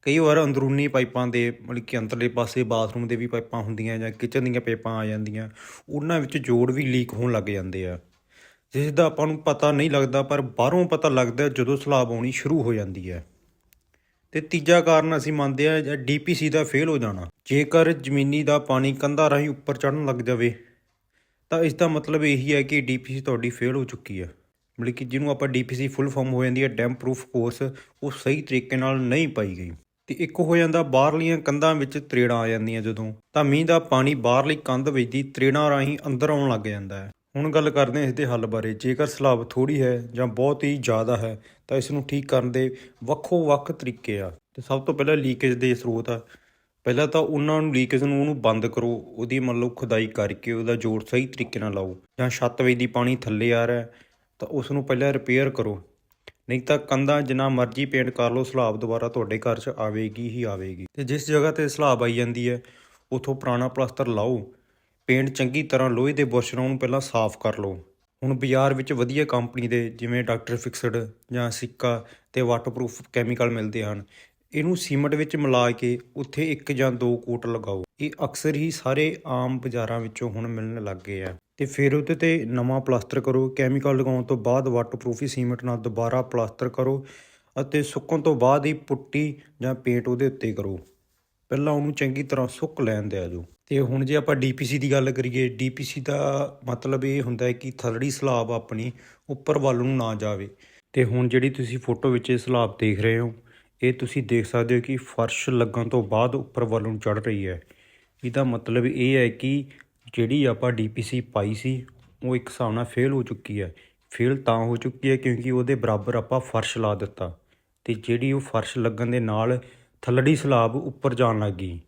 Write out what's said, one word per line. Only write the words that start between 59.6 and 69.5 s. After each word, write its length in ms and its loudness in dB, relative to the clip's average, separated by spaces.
ਆਵੇਗੀ 520 -4
ਹੀ 160 -6
ਆਵੇਗੀ। 480 -8
ਤੇ 100 -8
ਜਿਸ 240 -4
ਜਗ੍ਹਾ 240 4
'ਤੇ 180 0
ਸਲਾਬ 340 2
ਆਈ 100 2
ਜਾਂਦੀ 360 0
ਹੈ 120 -4
ਉੱਥੋਂ 240 -2
ਪੁਰਾਣਾ 320 0
ਪਲਾਸਟਰ 420 -2
ਲਾਓ, 420 0
ਪੇਂਟ 220 2
ਚੰਗੀ 340 0
ਤਰ੍ਹਾਂ 260 2
ਲੋਹੇ 240 2
ਦੇ 120 2
ਬੁਰਸ਼ 300 0
ਨਾਲ 80 0
ਉਹਨੂੰ 160 0
ਪਹਿਲਾਂ 220 0
ਸਾਫ਼ 360 0
ਕਰ 220 -2
ਲਓ। 140 -4
ਹੁਣ 120 0
ਬਾਜ਼ਾਰ 400 4
ਵਿੱਚ 200 -4
ਵਧੀਆ 320 2
ਕੰਪਨੀ 420 -2